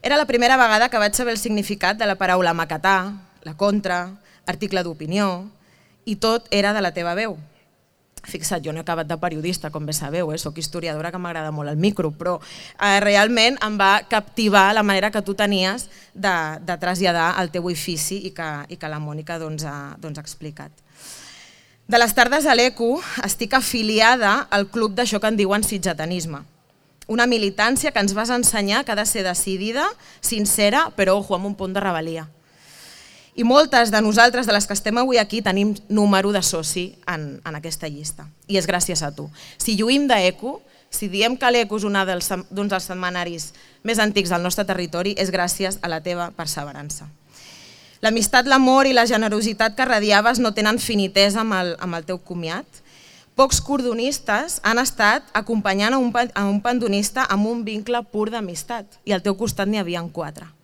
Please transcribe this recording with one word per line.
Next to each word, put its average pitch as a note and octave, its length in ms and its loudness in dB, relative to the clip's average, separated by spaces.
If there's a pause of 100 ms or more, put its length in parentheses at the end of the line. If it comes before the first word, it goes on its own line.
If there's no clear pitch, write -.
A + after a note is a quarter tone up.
Era C#4+ 160 2
la D4+ 80 4
primera B3 320 4
vegada A#3 320 6
que B3 80 -2
vaig G#3 160 2
saber A#3+ 220 -2
el - 20 -6
significat G#3 600 -2
de G#3+ 120 0
la F#3+ 80 -2
paraula F3+ 400 2
macatà, F#3 560 0 (320)
la D#3 80 -12
contra, F#3+ 640 -2 (340)
article F#3+ 320 -2
d'opinió, F3 640 -4 (640)
i G#3+ 80 -2
tot A3+ 320 0
era G3+ 240 2
de G#3+ 80 -2
la F3+ 100 0
teva E3+ 220 -4
veu. G#3 220 -4 (880)
Fixa't, E3 400 -6
jo D#3 80 -6
no D#3+ 80 -8
he D3+ 40 -12
acabat E3 200 -2
de D#3+ 160 -6
periodista, E3 480 -4
com D3+ 160 -8
bé D3+ 80 -6
sabeu, D3+ 400 -4
eh? D#3+ 80 -6
Soc D3+ 160 -8
historiadora, D#3+ 560 -6
que F3+ 80 -8
m'agrada D#3+ 320 -6
molt D3 160 -6
el D3+ 80 -4
micro, F3+ 400 0
però, F3 220 -4 (420)
eh, G3+ 200 4
realment A3 600 4
em G#3+ 160 -2
va G3 320 6
captivar G#3 640 4
la A3 80 4
manera G3+ 300 2
que G#3 100 -2
tu G3 160 -4
tenies G3+ 480 0 (280)
de, G3 200 0 (320)
de F3 160 -4
traslladar F3 600 2
el F3 120 -2
teu F3 160 -4
ofici F3 560 -6
i F#3 80 -10
que, D#3+ 160 -8 (200)
i F3 80 -14
que D#3 120 -10
la D3+ 120 -8
Mònica, D#3 360 -8
doncs, D#3 320 -8
ha, C#3+ 320 -12
doncs, D3+ 160 -10
ha D3+ 80 -14
explicat. D3+ 480 -16 (1120)
De A#3 160 4
les A#3 160 2
tardes C4+ 320 4
a A#3+ 80 6
l'Eco A#3+ 380 2 (260)
estic G#3 320 -4
afiliada A3 960 4
al G3+ 240 0
club G#3+ 240 -2
d'això G#3+ 240 0
que G#3+ 80 0
en A3 80 -2
diuen G3+ 240 2
sitgetanisme. E3+ 800 -4 (680)
Una A#3+ 160 2
militància A3+ 640 0
que A3+ 80 0
ens G3 160 2
vas A3+ 160 -4
ensenyar A#3 540 0
que A3+ 80 -4
ha - 20 -2
de G#3 100 -2
ser G3 200 -2
decidida, G3 580 -2 (380)
sincera, G#3+ 760 0
però, F#3+ 240 2
ojo, G3+ 160 -4
amb G3 140 -4
un G3 100 -8
punt F#3+ 160 -6
de G3 80 -2
rebel·lia. D#3+ 460 -4 (1080)
I A#3+ 80 -2
moltes B3 480 6
de G#3+ 80 4
nosaltres, A#3 480 4
de A3 60 4
les G3+ 140 2
que G3+ 100 -4
estem G#3+ 240 -2
avui B3+ 180 2
aquí, G#3 220 -2
tenim G3+ 320 2 (160)
número G3+ 420 4
de G3+ 120 2
soci F3 500 -4 (180)
en, D3+ 320 -8
en D#3+ 160 -10
aquesta D#3+ 320 -10
llista. D3+ 380 -12 (180)
I G3 140 -2
és - 60 -4
gràcies F3 360 0
a D3 80 -4
tu. D3 160 -12 (300)
Si A3+ 180 -2
lluïm C4 320 2
d'Eco, A3 540 0 (300)
si G3+ 200 -4
diem A3 240 0
que B3+ 160 2
l'Eco G#3+ 280 0
és G3+ 80 -2
una G3 200 0
dels F3+ 240 -4
sem-, F#3 160 -6
d'un G3 240 -4
dels F#3 160 -4
setmanaris F3+ 600 -6 (340)
més A3 160 -2
antics G3+ 320 2
del F3 120 0
nostre F3+ 200 -2
territori, F3+ 540 -4
és F#3 180 -2
gràcies F#3 460 -2
a E3+ 100 -4
la D#3+ 140 -4
teva F3 320 -4
perseverança. D3 720 -10 (920)
L'amistat, A3+ 460 2
l'amor C4+ 400 6
i C4 80 4
la A#3+ 100 6
generositat A3 680 0
que B3+ 100 2
radiaves G#3+ 540 4
no A3+ 160 0
tenen G#3+ 240 2
finitesa G3+ 640 2
amb G#3 160 0
el, F3 200 -2
amb E3+ 200 -6
el D#3 80 -14
teu F3+ 160 -8
comiat. F3 580 -8 (560)
Pocs C4+ 260 4
cordonistes B3+ 920 -2 (100)
han A3+ 140 2
estat B3 520 0
acompanyant G#3+ 600 0
a C4+ 60 2
un A#3+ 100 2
pa-, A#3+ 240 0
a G3+ 140 0
un G3+ 120 2
pandonista A#3 720 0
amb G#3 160 2
un A#3 160 -4
vincle A3 380 -4 (100)
pur G#3+ 220 -2
d'amistat, G#3 720 -10
i G3+ 80 0
al F3+ 80 -4
teu G3 160 0
costat G3+ 300 -2
n'hi G#3+ 100 0
havien E3+ 320 -4
quatre. D#3 380 -10 (140)